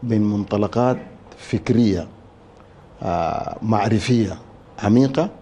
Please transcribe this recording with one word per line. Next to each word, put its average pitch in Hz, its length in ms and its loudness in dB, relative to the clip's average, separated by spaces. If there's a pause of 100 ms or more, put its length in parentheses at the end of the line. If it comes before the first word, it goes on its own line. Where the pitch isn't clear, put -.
من 110 200 0
منطلقات 104 720 0 (420)
فكرية، 107 680 0 (960)
آه، 82 600 -4
معرفية 107 760 0 (460)
عميقة 135 460 4 (140)